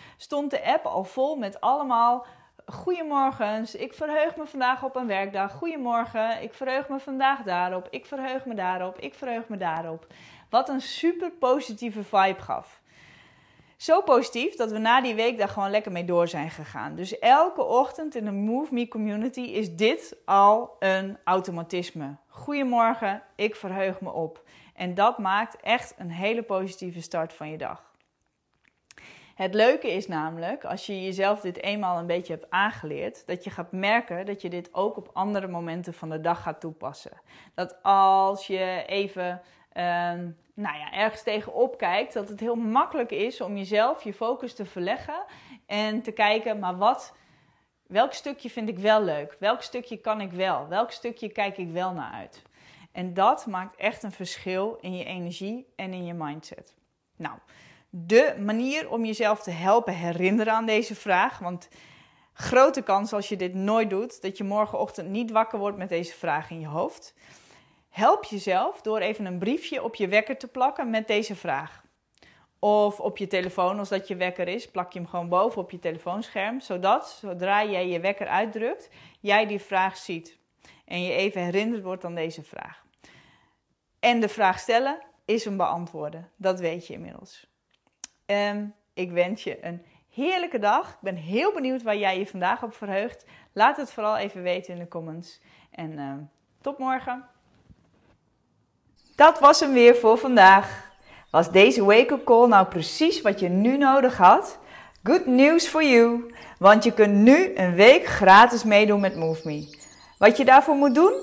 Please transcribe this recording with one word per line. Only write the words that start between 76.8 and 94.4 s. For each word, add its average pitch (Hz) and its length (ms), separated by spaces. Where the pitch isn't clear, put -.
zodra 196 440
jij 185 240
je 175 120
wekker 196 260
uitdrukt, 220 640
jij 208 260
die 208 140
vraag 190 360
ziet. - 420
En 180 180
je 180 100
even 190 320
herinnerd 208 380
wordt 185 220
aan 170 100
deze 165 280
vraag. - 420
En 240 200
de 208 80
vraag 196 300
stellen 269 400
is 220 200
een 202 120
beantwoorden. 165 800
Dat 185 240
weet 175 260
je - 60
inmiddels. - 540
Ehm, 202 380
ik 185 160
wens 175 340
je 143 200
een 170 180
heerlijke 339 480
dag. 220 300
Ik - 120
ben 185 160
heel 208 360
benieuwd 262 300
waar 214 140
jij 190 220
je 202 80
vandaag 190 360
op 220 120
verheugt. 202 500
Laat 240 240
het 277 160
vooral 214 240
even 202 260